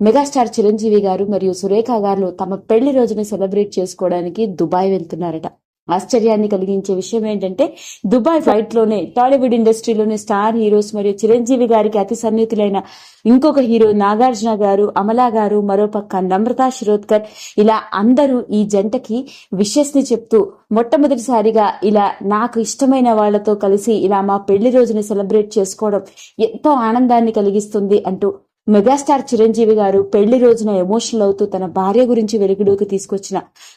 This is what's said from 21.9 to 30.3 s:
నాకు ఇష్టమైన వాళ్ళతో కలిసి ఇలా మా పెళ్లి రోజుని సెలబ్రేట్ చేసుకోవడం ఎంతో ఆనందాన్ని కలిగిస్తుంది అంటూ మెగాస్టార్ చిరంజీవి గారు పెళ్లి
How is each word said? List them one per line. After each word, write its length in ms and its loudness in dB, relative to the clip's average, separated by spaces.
నాకు 380 -2
ఇష్టమైన 520 0
వాళ్ళతో 440 0
కలిసి 380 0
ఇలా 280 0
మా 160 0
పెళ్లి 320 0
రోజుని 340 2
సెలబ్రేట్ 540 -2
చేసుకోవడం 440 -2
ఎంతో 320 0
ఆనందాన్ని 600 2
కలిగిస్తుంది 760 0
అంటూ 260 -2
మెగాస్టార్ 520 2
చిరంజీవి 420 2
గారు 260 2
పెళ్లి 360 2